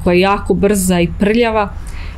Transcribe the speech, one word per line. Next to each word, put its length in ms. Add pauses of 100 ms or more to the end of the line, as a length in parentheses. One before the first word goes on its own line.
koja 100
je 80
jako 320
brza 460
i 100 (100)
prljava. 540 (440)